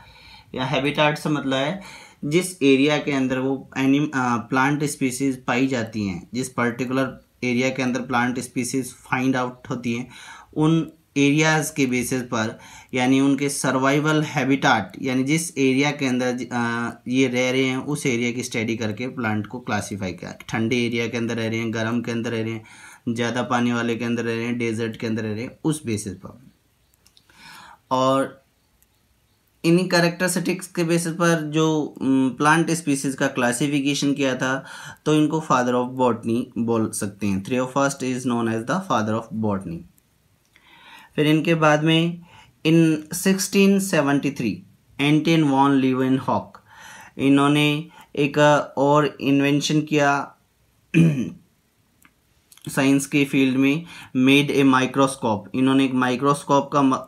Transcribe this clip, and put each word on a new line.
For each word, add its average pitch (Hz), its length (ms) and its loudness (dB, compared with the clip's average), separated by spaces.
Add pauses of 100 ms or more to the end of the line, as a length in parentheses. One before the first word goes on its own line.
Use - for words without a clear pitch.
(560)
या 127 100 -4
हैबिटेट 143 520 0
से 170 120 -4
मतलब 135 280 -2
है 151 500 -6 (180)
जिस 170 380 -2
एरिया 139 340 4
के 143 140 -4
अंदर 131 280 0
वो 135 380 -4
एनिम-, 139 360 2
अ, 123 240 0
प्लांट 135 460 0
स्पीशीज 135 640 -2
पाई 127 200 2
जाती 113 400 -2
हैं, 87 260 -8
जिस 127 160 -4
पर्टिकुलर 123 760 -4 (180)
एरिया 127 260 0
के 131 140 -4
अंदर 123 180 -2
प्लांट 123 380 -2
स्पीशीज 123 540 -6
फाइंड 131 420 -2
आउट 127 340 -6
होती 120 240 -4
हैं, 120 160 -8 (440)
उन 156 380 2 (260)
एरियाज़ 151 560 2
के 139 120 0
बेसिस 123 360 -2
पर, 113 380 -4 (340)
यानी 131 280 2
उनके 139 280 2
सर्वाइवल 143 760 0
हैबिटेट, 135 680 0 (100)
यानी 131 220 -2
जिस 160 340 -2
एरिया 135 340 2
के 139 140 -4
अंदर 127 260 0
ज-, 123 200 -6
अ, 117 380 -2 (180)
ये 131 200 2
रह 127 240 0
रहे 131 140 2
हैं 131 120 -2
उस 143 280 -4
एरिया 120 260 0
की 117 120 -6
स्टडी 110 340 -4
करके 110 300 -6
प्लांट 107 400 -4
को 127 120 -12
क्लासिफाई 101 520 -6
किया। 95 200 -12 (180)
ठंडे 117 280 -2
एरिया 117 300 -2
के 120 100 -6
अंदर 117 180 -4
रह 113 120 -4
रहे 113 120 -4
हैं, 113 140 -4
गर्म 113 280 -2
के 117 100 -6
अंदर 117 200 -4
रह 113 120 -4
रहे 113 100 -6
हैं, 110 100 -12 (500)
ज़्यादा 117 280 -2
पानी 120 300 0
वाले 117 240 0
के 120 100 -6
अंदर 117 180 -2
रह 117 120 -2
रहे 113 100 -4
हैं, 120 120 -4
डेजर्ट 113 400 -4
के 120 100 -6
अंदर 110 160 -4
रह 107 100 -4
रहे 110 100 -6
हैं, - 200 -14
उस 151 220 -2
बेसिस 104 280 -4
पर। - 340 -18 (1400)
और 131 560 0 (1160)
इन्हीं 175 240 4
कैरेक्टरिस्टिक्स 175 800 0
के - 160 -2
बेसिस 170 300 0
पर 170 280 2
जो, 156 600 0
उम, 131 280 2
प्लांट 151 420 2
स्पीशीज 143 440 -2
का 139 120 0
क्लासिफिकेशन 139 840 0
किया 135 220 0
था, 131 300 -4 (400)
तो 151 80 2
इनको 151 380 2
father 123 220 2
of 123 280 -2
botany 117 400 0 (160)
बोल 113 340 0
सकते 104 360 -6
हैं। 98 160 -2
Theophrast 131 600 -2
is 127 220 -4
known 120 220 0
as 113 180 -2
the 151 140 -2 (120)
father 110 280 0
of 110 260 -6
botany। 95 320 -4 (1400)
फिर 151 120 2
इनके 156 280 4
बाद 151 280 4
में 165 380 2 (440)
in 160 320 4 (160)
सिक्सटीन 196 640 2
सेवेंटी 143 520 2
थ्री 107 320 -4 (380)
एंटन 151 420 4
वॉन 139 320 4
लीeuwenhoek, 131 840 0 (560)
इन्होंने 147 720 2 (280)
एक 147 220 0 (400)
और 143 440 4
इन्वेंशन 143 600 2
किया 143 540 0 (600)
<clears throat> 147 420 2 (1300)
साइंस 139 380 2
के 143 200 2
फील्ड 135 320 2
में, 139 280 2 (320)
made 139 340 4
a 139 120 2
microscope, 131 760 2 (160)
इन्होंने 135 300 4
एक 127 80 -2
माइक्रोस्कोप 135 800 0
का 147 80 2
म-, 131 260 0